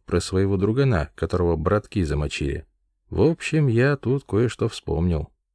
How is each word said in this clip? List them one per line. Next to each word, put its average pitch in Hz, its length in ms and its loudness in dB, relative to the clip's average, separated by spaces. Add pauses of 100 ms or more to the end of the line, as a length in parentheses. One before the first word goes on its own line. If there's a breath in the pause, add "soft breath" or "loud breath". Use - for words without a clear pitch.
про 87 160 0
своего 98 360 0
другана, 107 580 0
которого 85 420 0
братки 101 480 0
замочили? 73 640 -4 (420)
В 85 140 0
общем, 156 440 0
я 127 300 2
тут 135 280 -2
кое-что 113 440 0
вспомнил». 80 640 -2 (220)